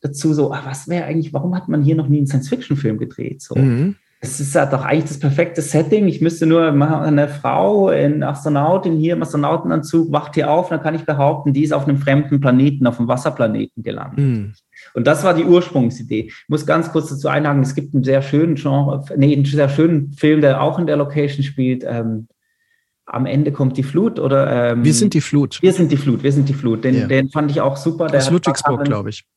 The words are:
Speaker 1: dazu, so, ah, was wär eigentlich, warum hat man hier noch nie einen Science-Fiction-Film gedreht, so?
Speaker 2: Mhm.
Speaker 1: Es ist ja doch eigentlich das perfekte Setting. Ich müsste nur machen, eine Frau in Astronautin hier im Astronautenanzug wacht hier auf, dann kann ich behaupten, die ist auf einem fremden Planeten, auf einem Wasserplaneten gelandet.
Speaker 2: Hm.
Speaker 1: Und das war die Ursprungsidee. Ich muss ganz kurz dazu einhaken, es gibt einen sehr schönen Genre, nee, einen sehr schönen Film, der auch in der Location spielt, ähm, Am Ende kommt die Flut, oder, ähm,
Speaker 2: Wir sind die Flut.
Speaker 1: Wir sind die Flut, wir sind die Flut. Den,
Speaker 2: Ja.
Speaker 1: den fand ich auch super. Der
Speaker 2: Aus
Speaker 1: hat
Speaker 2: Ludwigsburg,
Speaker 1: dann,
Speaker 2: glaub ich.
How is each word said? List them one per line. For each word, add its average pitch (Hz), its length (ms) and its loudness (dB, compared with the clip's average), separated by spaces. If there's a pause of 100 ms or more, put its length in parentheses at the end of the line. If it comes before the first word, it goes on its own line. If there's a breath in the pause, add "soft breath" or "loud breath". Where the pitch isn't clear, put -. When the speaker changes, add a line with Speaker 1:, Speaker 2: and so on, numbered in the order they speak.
Speaker 1:
dazu, 151 320 -2
so, 143 180 0
ah, 139 120 -8
was 135 240 -10
wär 175 180 -4
eigentlich, 160 260 -4
warum 175 240 -4
hat 185 120 -8
man 151 140 0
hier 156 140 4
noch 156 120 -2
nie 147 100 2
einen 143 100 0
Science-Fiction-Film 139 720 -4
gedreht, - 440 -10
so? - 140 -8
Speaker 2:
Mhm. 135 400 2 (240)
Speaker 1:
Es 143 200 -10
ist 143 140 -6
ja 151 100 4
doch 139 180 -2
eigentlich 151 220 0
das - 140 -10
perfekte 170 420 0
Setting. 165 480 2
Ich 147 140 -2
müsste 165 240 0
nur 160 260 4
machen, 151 320 2
eine 143 240 2
Frau 185 640 0
in 143 320 2
Astronautin 151 720 0
hier 160 160 0
im 165 100 -2
Astronautenanzug 165 880 -2
wacht 147 220 -4
hier 143 160 0
auf, 175 200 0
dann 160 120 -4
kann 156 120 -2
ich 156 100 -6
behaupten, 143 480 0
die 139 100 2
ist 147 120 0
auf 143 120 -2
einem 139 120 0
fremden 143 420 0
Planeten, 135 460 4
auf 120 120 0
einem 117 100 -2
Wasserplaneten 113 760 -2
gelandet. 113 360 -8
Speaker 2:
Hm. 113 340 0 (420 loud breath)
Speaker 1:
Und 120 120 0
das 151 180 2
war 180 100 4
die 165 100 2
Ursprungsidee. 135 840 2
Ich - 200 -20
muss 151 160 -2
ganz 160 260 0
kurz 156 200 -2
dazu 139 180 -6
einhaken, 143 340 2
es - 120 -2
gibt - 200 -6
einen 127 100 2
sehr 135 180 2
schönen 151 320 2
Genre, 139 500 -2 (120)
nee, 143 180 4
einen 139 100 2
sehr 139 240 2
schönen 147 460 2
Film, 156 260 2
der 135 220 4
auch 156 160 0
in 175 80 0
der 151 100 0
Location 143 480 -2
spielt, 127 420 -2
ähm, 113 420 -6 (760)
Am - 200 -4
Ende 143 260 0
kommt 135 240 -2
die 131 60 -2
Flut, 208 360 -2
oder, 135 540 0
ähm, 120 100 0
Speaker 2:
Wir 151 120 4
sind 208 180 2
die 160 80 2
Flut. 143 400 -2
Speaker 1:
Wir 180 140 4
sind 160 180 2
die 139 60 0
Flut, 135 240 0
wir 139 100 2
sind 139 160 2
die 135 60 0
Flut. 113 300 -2
Den, 127 100 2
Speaker 2:
Ja. 127 120 0
Speaker 1:
den 135 220 0
fand 147 220 -2
ich 147 100 -2
auch 139 160 0
super. 165 300 -4
Der 143 140 2
Speaker 2:
Aus 131 80 0
Speaker 1:
hat 151 40 2
Speaker 2:
Ludwigsburg, 147 460 0
Speaker 1:
dann, 143 100 0
Speaker 2:
glaub 104 180 -2
ich. - 180 -12 (120)